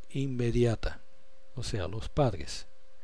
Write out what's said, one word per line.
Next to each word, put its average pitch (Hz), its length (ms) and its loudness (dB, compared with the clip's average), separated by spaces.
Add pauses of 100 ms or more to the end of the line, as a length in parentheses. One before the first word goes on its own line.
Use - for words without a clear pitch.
(100)
inmediata, 120 880 2 (540)
o 123 80 -4
sea, 90 260 0
los 110 220 -2
padres, 104 560 2 (380)